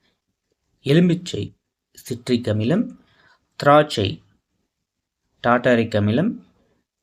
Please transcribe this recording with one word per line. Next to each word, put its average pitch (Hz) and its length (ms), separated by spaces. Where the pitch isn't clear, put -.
எலுமிச்சை, 170 520
சிட்ரிக் 120 480
அமிலம். 127 300
திராட்சை, 143 500
டாட்டாரிக் 120 560
அமிலம். 117 320